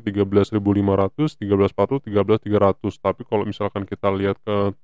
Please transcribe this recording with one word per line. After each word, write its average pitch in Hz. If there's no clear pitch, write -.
tiga 101
belas 98
ribu 101
lima 98
ratus, 98
tiga 101
belas 98
empat 104
ratus, 135
tiga 101
belas 107
tiga 104
ratus. 98
Tapi 98
kalau 104
misalkan 101
kita 98
lihat 98
ke 101